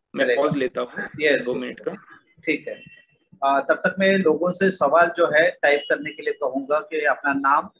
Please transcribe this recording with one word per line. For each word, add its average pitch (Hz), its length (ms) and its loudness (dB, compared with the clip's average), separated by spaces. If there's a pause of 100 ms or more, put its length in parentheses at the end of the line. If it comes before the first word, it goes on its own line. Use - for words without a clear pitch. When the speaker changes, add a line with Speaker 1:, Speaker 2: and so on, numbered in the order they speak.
(140)
Speaker 1:
मैं 139 100 -2
Speaker 2:
चलेगा। 127 180 2
Speaker 1:
pause 151 140 0
लेता 127 240 -2
हूँ 123 100 -8 (300)
Speaker 2:
यस, 139 240 2
Speaker 1:
दो 123 80 -2
Speaker 2:
यस, 123 60 -4
Speaker 1:
मिनट 123 220 -10
Speaker 2:
यस। - 60 -16
Speaker 1:
का। 175 80 -6 (500)
Speaker 2:
ठीक - 240 -4
है, - 140 -12 (640)
अ, 139 160 2
तब 147 140 0
तक 180 240 -2
मैं 190 200 4
लोगों 165 340 2
से 190 180 0
सवाल 165 380 2
जो 170 180 2
है 156 240 2
type 143 400 2
करने 147 220 -4
के 151 100 -16
लिए 151 100 -2
कहूंगा 139 480 -4
कि 151 240 -6
अपना 139 280 0
नाम 139 480 0